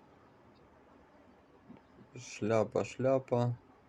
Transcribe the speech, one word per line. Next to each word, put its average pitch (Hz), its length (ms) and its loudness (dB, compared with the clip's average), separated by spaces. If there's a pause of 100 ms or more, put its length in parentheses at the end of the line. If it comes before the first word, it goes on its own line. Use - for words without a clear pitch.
(2250)
Шляпа, 107 680 0
шляпа. 123 720 0 (340)